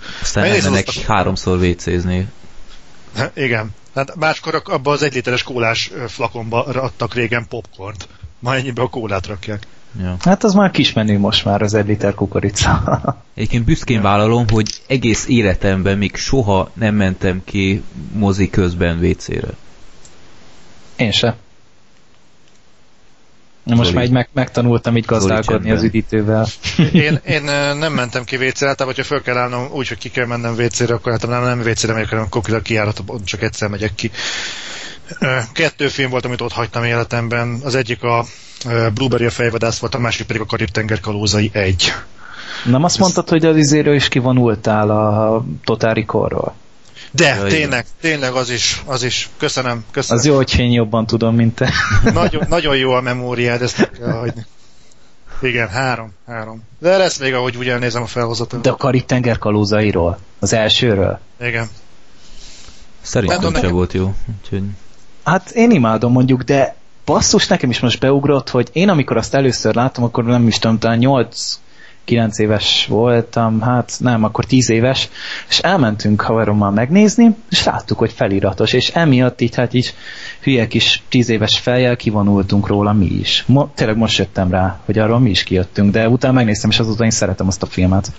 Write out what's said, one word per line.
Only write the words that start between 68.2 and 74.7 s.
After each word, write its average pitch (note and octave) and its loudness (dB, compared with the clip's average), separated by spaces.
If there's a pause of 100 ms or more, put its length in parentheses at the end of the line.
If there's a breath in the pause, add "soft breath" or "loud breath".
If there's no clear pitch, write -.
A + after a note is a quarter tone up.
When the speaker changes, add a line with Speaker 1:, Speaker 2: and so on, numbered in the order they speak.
Speaker 3:
hogy A#2+ 0
én, F#3+ 4
amikor C#3 2
azt - -2
először B2 2
láttam, B2 0
akkor A#2 0
nem A#2+ 4
is G#2+ 2
tudom, A2+ 2
talán A#2 2
nyolc, B2+ 0 (500 loud breath)
kilenc A2+ 2
éves G#2+ 2
voltam, A2+ 2
hát B2 0
nem, A#2 2
akkor G#2+ 0
tíz B2 2
éves, A#2 2 (400 loud breath)